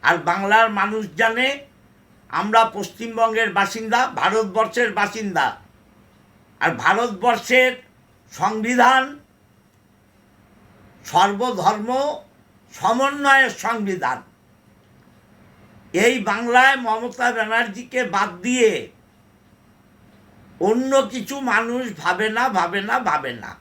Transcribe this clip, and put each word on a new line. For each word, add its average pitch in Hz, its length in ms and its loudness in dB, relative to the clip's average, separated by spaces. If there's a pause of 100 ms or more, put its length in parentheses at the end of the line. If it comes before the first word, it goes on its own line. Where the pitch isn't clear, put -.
আর 165 160 2
বাংলার 196 520 2
মানুষ 208 360 -4 (100)
জানে 240 520 -2 (600)
আমরা 214 360 2
পশ্চিমবঙ্গের 220 880 -2
বাসিন্দা, 220 640 0
ভারতবর্ষের 220 760 0
বাসিন্দা। 202 640 -2 (1040)
আর - 100 0
ভারতবর্ষের 233 1120 0 (500)
সংবিধান 247 840 2 (1900)
সর্বধর্ম 214 1120 0 (540)
সমন্বয়ের 269 760 2
সংবিধান। 190 720 -4 (1700)
এই 233 280 4
বাংলায় 240 560 4
মমতা 240 560 -2
ব্যানার্জিকে 226 720 -2
বাদ 196 360 -2
দিয়ে 233 480 2 (1700)
অন্য 262 420 2
কিছু 262 380 -8
মানুষ 240 460 -2 (120)
ভাবে 185 300 -2
না, 233 200 0
ভাবে 185 320 -2
না, 226 180 -2
ভাবে 151 340 -4
না। 113 280 -14